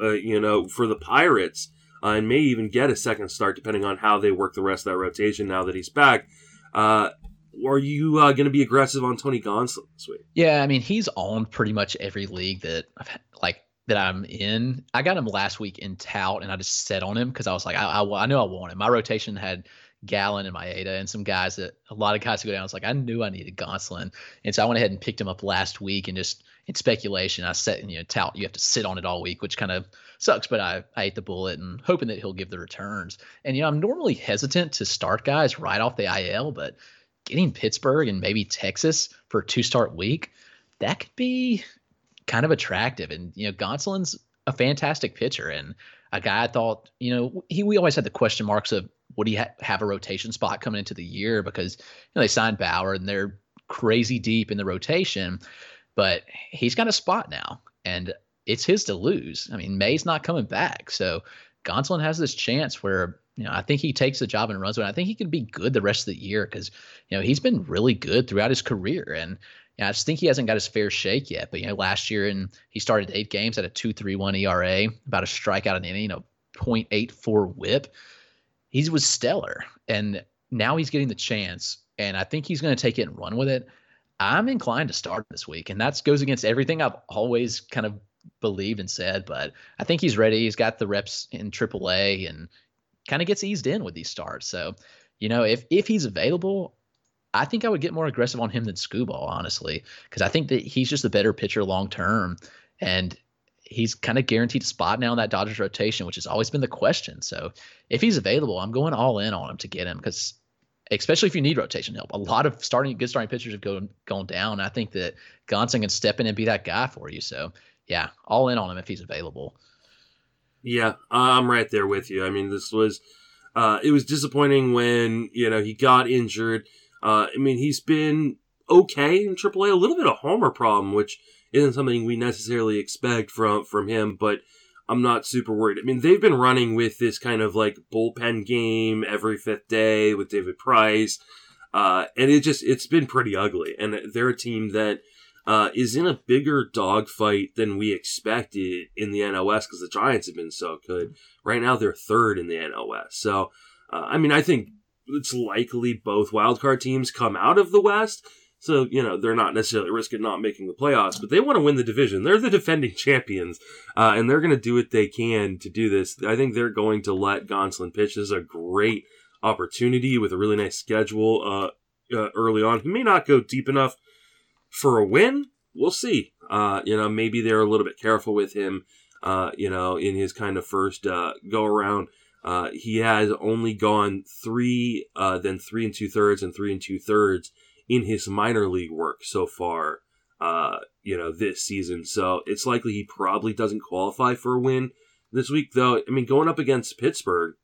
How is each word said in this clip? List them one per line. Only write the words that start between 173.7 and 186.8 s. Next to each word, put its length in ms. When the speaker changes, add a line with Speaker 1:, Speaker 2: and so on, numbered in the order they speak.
Speaker 1:
for 300
a 60
win. 420
We'll 160
see. 440
Uh, 380
you 100
know, 140
maybe 320
they're 200
a 80
little 160
bit 140
careful 360
with 180
him, 320
uh, 340
you 140
know, 260
in 180
his 180
kind 220
of 120
first, 400
uh, 260
go 160
around. 440
Uh, 300
he 240
has 420
only 340
gone 500
three, 720
uh, 240
then 180
three 280
and 100
two 140
thirds 340
and 100
three 180
and 100